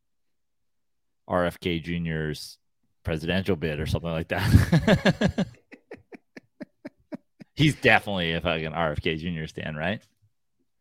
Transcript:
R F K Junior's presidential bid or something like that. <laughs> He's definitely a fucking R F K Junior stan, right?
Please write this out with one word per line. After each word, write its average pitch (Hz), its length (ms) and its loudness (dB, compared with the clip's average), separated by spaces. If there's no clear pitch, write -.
R 90 180 2
F 85 140 -4
K 87 200 -2
Junior's 80 800 -6
presidential 87 520 0
bid 76 240 -4
or 78 60 -2
something 80 260 -2
like 80 180 -4
that. - 1200 4
<laughs> - 40 -20
He's 147 200 4
definitely 95 560 4
a 82 100 0
fucking 80 320 -2
R 78 200 0
F - 80 -6
K 80 160 -2
Junior 80 300 -6
stan, 76 280 -10
right? 85 260 -4